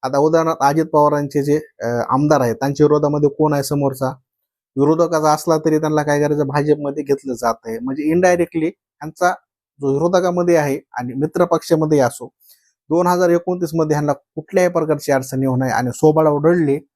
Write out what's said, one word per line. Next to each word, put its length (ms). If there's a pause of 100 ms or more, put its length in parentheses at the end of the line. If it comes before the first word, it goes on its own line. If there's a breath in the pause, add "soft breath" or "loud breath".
आता 160
उदाहरणार्थ 460
अजित 200
पवारांचे 580
जे, 180 (220)
अ, 40 (220)
आमदार 320
आहेत, 140
त्यांच्या 300
विरोधामध्ये 440
कोण 240
आहे 100
समोरचा? 460 (680)
विरोधकाचा 560
असला 260
तरी 220
त्यांना 220
काय 180
करायचं, 260
भाजपमध्ये 560
घेतलं 320
जात 200 (120)
आहे. 120
म्हणजे 360
indirectly 520
ह्यांचा 640 (500)
जो 120
विरोधकामध्ये 640
आहे 240 (120)
आणि 220
मित्र 300
पक्षामध्ये 540
असो, 280 (600 soft breath)
दोन 180
हजार 220
एकोणतीस 460
मध्ये 200
ह्यांना 180
कुठल्याही 580
प्रकारची 420
अडचण 300
येऊ 140
नये 140
आणि 240
स्वबळावर 560
लढले 280 (180)